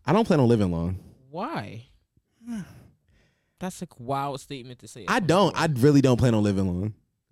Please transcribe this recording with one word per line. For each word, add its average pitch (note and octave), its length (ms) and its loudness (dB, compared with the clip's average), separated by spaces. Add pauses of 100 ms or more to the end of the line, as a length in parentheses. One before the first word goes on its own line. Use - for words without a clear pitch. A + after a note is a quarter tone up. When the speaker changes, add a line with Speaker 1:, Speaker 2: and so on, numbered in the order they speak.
Speaker 1:
I - 80 0
don't A3 120 4
plan E3 140 2
on B2+ 80 4
living G#2 240 2
long. E2+ 280 -4 (300)
Speaker 2:
Why? C#3 540 -12 (640)
<sighs> - 1120 -18
That's F#3 240 -12
a F3 40 -14 (120)
wild C3+ 420 -8
statement B2+ 380 -16
to A2+ 80 -20
say A2+ 160 -20
at - 80 -6
Speaker 1:
I A#3 80 0
don't. F3+ 340 2
Speaker 2:
twenty-four. D3+ 260 -2
Speaker 1:
I - 40 2
really C#3+ 180 6
don't B2+ 160 4
plan A#2+ 160 2
on G#2+ 100 2
living G2 220 0
long. F#2+ 280 -4 (380)